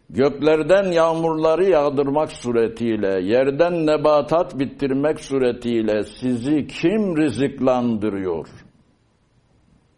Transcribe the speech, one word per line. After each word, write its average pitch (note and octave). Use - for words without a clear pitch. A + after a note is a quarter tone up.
göklerden D#3
yağmurları D#3+
yağdırmak D3
suretiyle, A2
yerden C#3+
nebatat D3+
bittirmek C#3
suretiyle A#2+
sizi B2+
kim F#3+
rızıklandırıyor? A#2